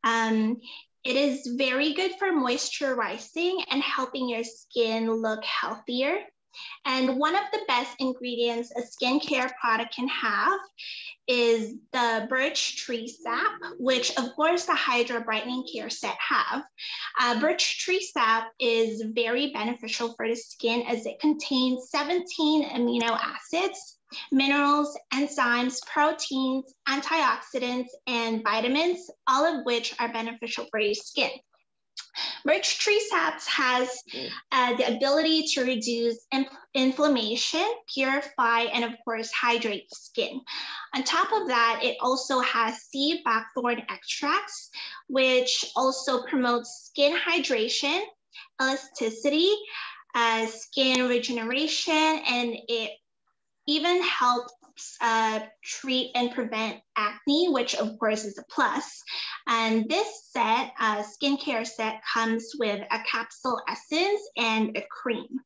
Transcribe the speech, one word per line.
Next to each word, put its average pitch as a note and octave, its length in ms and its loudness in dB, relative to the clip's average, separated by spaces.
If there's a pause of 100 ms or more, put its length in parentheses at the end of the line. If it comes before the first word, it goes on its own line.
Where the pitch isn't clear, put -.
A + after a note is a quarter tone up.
Um, A3+ 540 2 (440)
it B3+ 140 0
is C4+ 400 2
very C#4 380 2
good F#4 220 0
for G4 120 0
moisturizing C4+ 1300 -2 (160)
and C#4 100 0
helping B3+ 460 -2
your A#3 160 -2
skin A3+ 680 -2
look A3 340 -2
healthier. B3+ 760 -2 (680)
And C4 320 2
one D#4 180 2
of G4+ 60 2 (100)
the G#4+ 160 -2
best C4 300 0
ingredients A#3+ 760 -2
a B3 60 -4
skincare C4 720 0 (100)
product A#3 340 0
can B3+ 140 -4
have D#4+ 500 0 (680)
is A#3 460 4 (180)
the A#3 380 0
birch C4+ 480 0
tree A#3 300 -4
sap, F#4+ 440 -4 (260)
which B3+ 380 2
of B3 180 -2
course E4+ 300 2
the E4+ 100 2
Hydra A#3+ 460 0
Brightening A3+ 500 -4
Care A3+ 200 -8
Set - 280 -6
have. B3+ 440 0 (580)
Uh, A#3+ 200 4
birch - 400 2
tree F#4 200 2
sap A3+ 580 2
is A3+ 460 2 (100)
very B3 380 0
beneficial A#3 640 -4
for A3 100 -4
the A#3 100 0
skin A#3 520 -2
as A3 160 -2
it - 160 -8
contains B3+ 680 2
seventeen D#4 800 2
amino A#3+ 400 0 (100)
acids, - 760 -4 (340)
minerals, C#4+ 680 4 (140)
enzymes, B3+ 720 0
proteins, C4+ 880 0 (160)
antioxidants, B3+ 1000 0 (180)
and A3+ 360 0
vitamins, C4 680 0 (160)
all C4+ 180 4
of D#4 220 0
which A#3 340 0
are A#3 100 -2
beneficial A#3 600 -6
for G#3+ 100 0
your G#3 140 2
skin. - 380 -2 (1160)
Birch E4+ 320 2
tree G#4 320 4
saps D#4+ 360 0
has, B3+ 560 2 (500)
uh, B3 240 4
the A#3+ 200 2
ability D#4 520 4
to C4 160 2
reduce A#3 680 0
inf-, C4+ 160 0 (260)
inflammation, C4 920 2 (260)
purify, C4 680 2
and A#3+ 240 0
of A#3 100 -4 (100)
course, A3+ 280 -4
hydrate A3+ 580 -2
the - 60 -16
skin. - 440 -6 (540)
On C4 80 -2
top F4+ 300 0
of G#4+ 160 0
that, A#3 340 2
it B3 180 -2
also B3+ 400 0
has A#3 420 0
sea D4 420 -2
buckthorn A3+ 680 0
extracts, - 800 -4 (380)
which B3+ 580 2 (100)
also C4 460 0
promotes A#3+ 640 -2
skin D4 320 2
hydration, C4+ 840 0 (600)
elasticity, C#4 880 0 (640)
uh, A3+ 320 2
skin B3+ 600 2
regeneration, B3 840 0
and B3 600 2 (120)
it A3+ 240 -2 (760)
even E4+ 360 2
helps, B3 500 2 (480)
uh, A3 400 2 (240)
treat B3+ 500 -2
and A#3+ 180 0
prevent A3 440 -4 (200)
acne, C#4+ 520 2
which B3 260 2
of A3 240 -2
course G#3+ 280 0
is G3 100 -8
a - 140 -14
plus. B3 520 -2 (460)
And A3+ 400 2
this G4 180 2 (260)
set, A#3 460 0
uh, G#3+ 240 0
skincare C#4 640 -2
set, A3 360 -4 (100)
comes A3+ 460 0
with G#3 320 0
a A3+ 80 0 (120)
capsule A#3 580 -4
essence G4 520 0 (160)
and A3 400 2
a - 140 -4
cream. - 560 -4